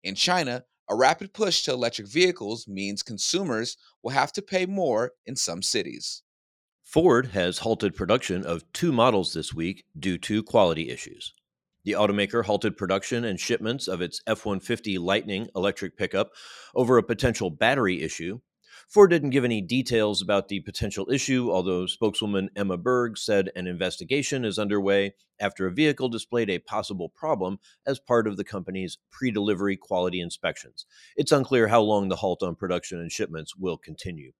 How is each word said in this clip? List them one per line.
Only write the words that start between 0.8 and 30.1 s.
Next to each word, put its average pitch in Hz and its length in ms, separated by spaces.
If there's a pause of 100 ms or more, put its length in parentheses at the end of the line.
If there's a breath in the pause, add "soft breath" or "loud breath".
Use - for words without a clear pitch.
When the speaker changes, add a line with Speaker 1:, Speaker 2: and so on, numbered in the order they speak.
Speaker 1:
a 104 60
rapid 139 360
push 196 300
to 147 100
electric 117 360
vehicles 147 580
means 101 380
consumers 120 720 (260 soft breath)
will 123 80
have 135 220
to 202 100
pay 185 240
more 135 460 (140)
in 131 100
some 85 260
cities. - 640 (580)
Speaker 2:
Ford 147 440
has 92 320
halted 107 360
production 95 500
of 82 280
two 170 180
models 113 420
this - 220
week 85 300 (120)
due 87 220
to 107 240
quality 82 480
issues. - 420 (520)
The 101 80
automaker 101 520
halted 104 320
production 98 480
and 98 140
shipments 120 480
of 92 140
its 87 260
F 110 180
one 98 140
fifty 104 400
Lightning 95 560
electric 95 420
pickup 98 360 (420 loud breath)
over 123 240
a 104 60
potential 110 440
battery 98 540
issue. 85 380 (480 loud breath)
Ford 202 220
didn't 147 200
give 127 140
any 113 160
details 107 600
about 98 280
the 101 100
potential 98 540
issue, 127 400
although 92 340
spokeswoman 101 720
Emma 98 200
Berg 120 400
said 101 380
an 90 140
investigation 92 760
is 101 140
underway 98 560 (240)
after 98 280
a 90 60
vehicle 139 360
displayed 113 420
a 90 80
possible 98 500
problem 101 500 (280 soft breath)
as 131 140
part 117 260
of 101 100
the 98 60
company's 92 560 (140)
pre-delivery 101 640
quality 90 440